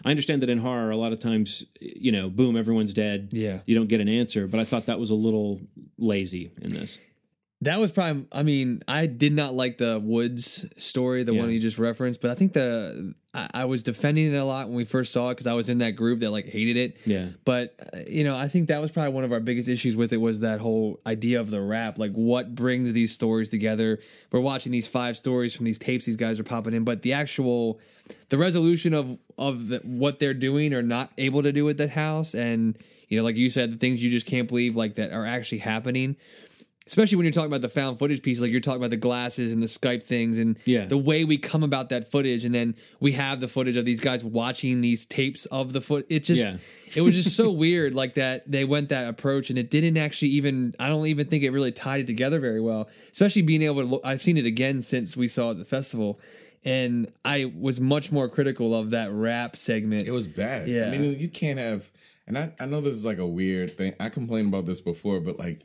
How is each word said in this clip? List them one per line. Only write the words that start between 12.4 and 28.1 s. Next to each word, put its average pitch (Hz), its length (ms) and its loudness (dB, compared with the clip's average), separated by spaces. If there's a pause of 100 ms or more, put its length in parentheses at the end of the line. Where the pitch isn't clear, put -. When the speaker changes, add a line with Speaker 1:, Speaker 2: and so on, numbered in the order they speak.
Speaker 2:
the, 104 600 -2 (200)
I, 98 200 -6
I 127 120 -2
was 127 180 0
defending 147 500 2
it 139 40 2
a 139 80 0
lot 131 220 -4
when 120 80 -6
we 120 100 0
first 127 260 -2
saw 123 180 0
it 123 80 -2
'cause 123 100 -4
I 117 60 2
was 117 160 0
in 120 100 2
that 117 160 2
group 117 240 2
that, 110 120 0
like, 104 160 -4
hated 117 300 0
it. 123 280 -2
Speaker 1:
Yeah. 95 220 0 (180)
Speaker 2:
But, 123 300 0 (180)
uh, - 140 -12
you 151 160 0
know, 139 120 0
I 139 120 -4
think 165 200 2
that 147 140 2
was 156 100 -4
probably 151 220 0
one 131 100 -2
of 123 80 -2
our 120 80 0
biggest 117 280 -2
issues 120 280 0
with 117 180 2
it 117 40 0
was 110 240 0
that 110 180 0
whole 110 480 0
idea 117 320 0
of 107 100 -4
the 107 120 -2
rap. 107 360 -4
Like, 107 160 -4
what 120 400 0
brings 123 400 0
these 113 180 2
stories 110 380 0
together? 110 500 0 (320)
We're 123 100 2
watching 135 300 -2
these 120 160 0
five 120 300 -2
stories 123 380 0
from 120 100 -4
these 110 140 0
tapes 127 260 -2
these 117 100 -2
guys 113 240 -2
are 107 40 -4
popping 113 300 -4
in, 113 100 0
but 113 180 -2
the 123 120 0
actual, 123 680 0 (500)